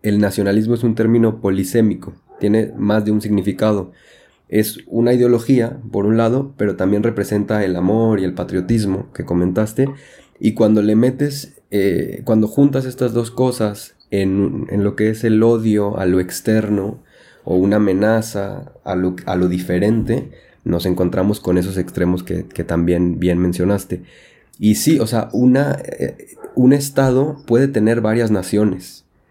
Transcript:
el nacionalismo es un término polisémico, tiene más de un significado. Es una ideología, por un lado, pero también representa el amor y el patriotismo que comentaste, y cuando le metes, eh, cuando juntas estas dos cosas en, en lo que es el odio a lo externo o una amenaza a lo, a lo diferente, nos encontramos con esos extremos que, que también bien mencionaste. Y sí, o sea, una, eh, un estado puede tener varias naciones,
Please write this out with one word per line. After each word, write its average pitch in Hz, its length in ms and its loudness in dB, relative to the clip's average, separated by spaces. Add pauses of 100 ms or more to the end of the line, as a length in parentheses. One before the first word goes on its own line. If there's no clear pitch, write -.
el 104 160 2
nacionalismo 104 540 2
es 117 100 -2
un 113 120 2
término 113 480 2
polisémico, 98 720 0 (240)
tiene 110 400 0
más 104 260 0
de 107 60 -2
un 107 100 0
significado. 101 720 -2 (560)
Es - 380 -2
una 117 260 0
ideología, 120 640 2 (160)
por 101 140 0
un 110 100 4
lado, 117 400 0
pero 101 180 -2
también 101 280 0
representa 104 640 0
el 92 100 -2
amor 107 420 2
y 95 60 -2
el 90 80 -4
patriotismo 92 800 -4
que - 140 -10
comentaste, 92 640 0 (480)
y 110 160 0
cuando 107 260 4
le 107 160 2
metes, 139 640 -2 (100)
eh, 98 540 -2
cuando 110 240 2
juntas 139 380 2
estas 123 260 -4
dos 117 180 -2
cosas 123 640 -4 (160)
en, 98 600 0
en 101 140 0
lo 101 120 -2
que 107 140 2
es 110 120 -6
el 110 200 2
odio 110 560 2
a 95 80 -2
lo 92 120 2
externo 104 840 -2 (420)
o 87 120 0
una 98 200 2
amenaza 101 960 -2 (120)
a 98 100 -4
lo, 90 220 -2 (100)
a 92 100 -4
lo 90 120 2
diferente, 101 840 -2 (340)
nos 85 220 -2
encontramos 92 540 0
con 90 180 0
esos 92 180 -2
extremos 90 460 -2
que, 87 240 -6
que - 180 -8
también 85 560 0
bien 90 160 2
mencionaste. 90 640 -2 (560)
Y 107 180 4
sí, 151 220 2
o 117 80 0
sea, 113 260 -2
una, 131 400 4
eh, - 560 -8 (260)
un 127 180 6
estado 139 720 0
puede 131 220 2
tener 117 320 2
varias 110 300 0
naciones, 101 720 -2 (260)